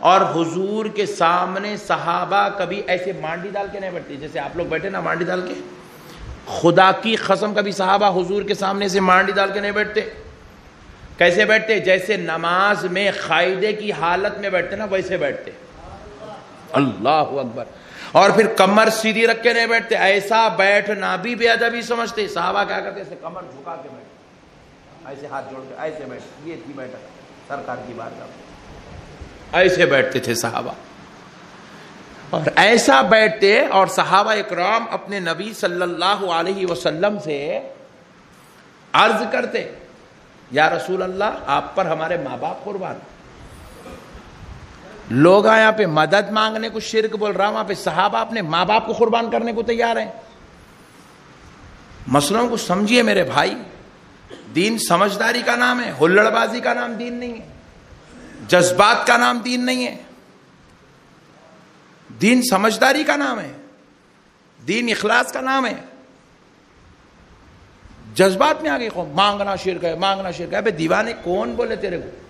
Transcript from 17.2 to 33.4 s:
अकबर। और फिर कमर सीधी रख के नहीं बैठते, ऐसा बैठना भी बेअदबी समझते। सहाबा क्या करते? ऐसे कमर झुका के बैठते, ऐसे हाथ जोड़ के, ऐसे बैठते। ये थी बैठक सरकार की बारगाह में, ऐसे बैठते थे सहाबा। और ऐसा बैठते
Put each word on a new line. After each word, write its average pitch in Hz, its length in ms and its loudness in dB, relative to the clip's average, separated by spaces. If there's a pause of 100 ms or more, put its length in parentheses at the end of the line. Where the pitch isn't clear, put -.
अकबर। 120 280 -8 (500)
और 196 160 8
फिर 208 220 4
कमर 208 360 6
सीधी 220 360 0
रख 226 160 2
के 240 120 4
नहीं 233 140 2
बैठते, 226 280 0
ऐसा 202 540 4
बैठना 196 680 2
भी 226 180 -4
बेअदबी 233 480 2
समझते। 226 440 -4
सहाबा 185 360 -2
क्या 190 160 -4
करते? 196 220 -10
ऐसे 170 140 -14
कमर 175 260 -12
झुका 165 340 -14
के 151 140 -16
बैठते, - 1200 -20
ऐसे 143 160 -16
हाथ 135 160 -8
जोड़ 131 160 -14
के, - 240 -14
ऐसे 151 220 -8
बैठते। 127 440 -16
ये 165 80 -12
थी 143 160 -18
बैठक 120 360 -16 (400)
सरकार 139 280 -8
की 123 160 -14
बारगाह 113 340 -14
में, - 1400 -6
ऐसे 175 200 4
बैठते 135 340 2
थे 120 160 -2
सहाबा। 117 400 -6 (1600)
और 151 240 -2
ऐसा 233 440 6
बैठते 214 680 4